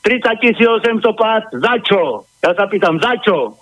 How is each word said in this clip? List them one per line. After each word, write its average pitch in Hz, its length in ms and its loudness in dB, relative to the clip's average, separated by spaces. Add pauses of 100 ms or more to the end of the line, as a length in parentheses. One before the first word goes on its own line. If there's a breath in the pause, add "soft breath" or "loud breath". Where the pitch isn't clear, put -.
Tridsať 226 400 2
tisíc 233 240 4
osemsto 226 480 0
plat. 220 320 0
Za 220 320 -2
čo? 156 480 -2 (160)
Ja 170 80 2
sa 196 160 0
pýtam, 170 320 0
za 240 220 0
čo? 147 400 -2